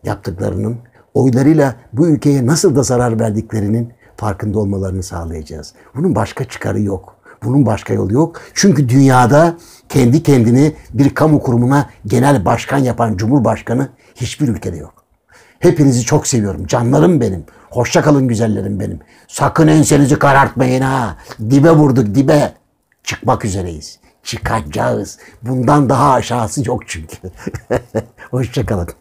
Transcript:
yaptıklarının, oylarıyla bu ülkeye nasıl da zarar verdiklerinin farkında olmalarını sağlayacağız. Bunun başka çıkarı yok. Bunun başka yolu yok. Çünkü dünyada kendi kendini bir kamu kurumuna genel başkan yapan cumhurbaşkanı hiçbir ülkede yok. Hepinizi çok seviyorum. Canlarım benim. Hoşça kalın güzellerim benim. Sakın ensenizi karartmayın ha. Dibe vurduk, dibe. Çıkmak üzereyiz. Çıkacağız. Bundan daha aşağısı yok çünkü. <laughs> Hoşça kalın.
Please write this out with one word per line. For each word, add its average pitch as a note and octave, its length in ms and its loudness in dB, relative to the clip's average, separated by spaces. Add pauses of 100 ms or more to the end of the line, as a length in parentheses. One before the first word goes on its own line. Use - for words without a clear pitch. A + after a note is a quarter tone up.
yaptıklarının, G2+ 720 -6 (380)
oylarıyla C3 600 2 (180)
bu D#3 160 2
ülkeye C#3 380 2
nasıl D#3 300 2
da C#3+ 60 2
zarar A#2+ 380 0
verdiklerinin A2 720 -4 (240)
farkında G#2+ 420 -6
olmalarını F#2+ 440 -4
sağlayacağız. D#2+ 680 -12 (240)
Bunun D#3+ 180 -2
başka A2 300 -4
çıkarı G#2 360 -6
yok. G2 360 -6 (280)
Bunun B2+ 220 2
başka G#2+ 280 -2
yolu G2+ 180 -2
yok. D#3+ 280 0 (140)
Çünkü D3 340 2
dünyada C3+ 680 4 (320)
kendi C3+ 340 2
kendini C3 500 4 (220)
bir C3+ 200 2
kamu D#3 280 2
kurumuna B2+ 480 0 (160)
genel B2 380 2
başkan A#2+ 340 -2
yapan A#2 380 -2
cumhurbaşkanı A#2 720 -2 (260)
hiçbir C3 340 -4
ülkede F2+ 280 -6
yok. - 280 -18 (540)
Hepinizi C3+ 440 2
çok - 240 -2
seviyorum. G2 400 -4
Canlarım C3+ 540 2
benim. F#2+ 240 -4 (260)
Hoşça B2 320 0
kalın C#3 260 2
güzellerim G2+ 520 -2
benim. G2 200 -8 (280)
Sakın D#3 400 0
ensenizi D3 500 4
karartmayın C3 640 2
ha. C3 340 -4 (340)
Dibe C#3+ 200 6
vurduk, B2+ 440 4
dibe. C#3 400 2 (500)
Çıkmak - 400 -4
üzereyiz. F2+ 540 -8 (240)
Çıkacağız. A2 960 -6 (240)
Bundan B2+ 460 0
daha C3+ 240 2
aşağısı A#2+ 560 -2
yok C#3 180 -4
çünkü. D#2+ 300 -14 (540)
<laughs> - 600 -8
Hoşça B2+ 360 -4
kalın. F#2 220 -4 (120)